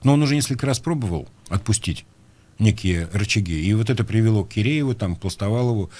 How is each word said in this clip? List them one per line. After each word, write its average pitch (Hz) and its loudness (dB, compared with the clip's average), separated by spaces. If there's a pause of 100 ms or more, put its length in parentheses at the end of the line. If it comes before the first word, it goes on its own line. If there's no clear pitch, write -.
но 139 6
он 147 4
уже 147 2
несколько 139 -2
раз 131 0
пробовал 101 -4 (220)
отпустить - -2 (540)
некие 92 2
рычаги. 98 -2
И 95 2
вот 110 0
это 117 0
привело 110 2
к - -10
Кирееву, 131 0
там, 90 -4
Пластовалову 107 -2 (100)